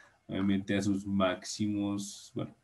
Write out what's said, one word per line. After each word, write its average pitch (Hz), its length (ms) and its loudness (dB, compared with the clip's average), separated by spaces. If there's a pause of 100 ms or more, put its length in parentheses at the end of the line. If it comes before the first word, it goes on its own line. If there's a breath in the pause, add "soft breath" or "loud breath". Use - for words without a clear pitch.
(260 soft breath)
nuevamente 98 520 2
a 95 40 2
sus 101 240 0
máximos, 101 1300 0
bueno, - 300 -6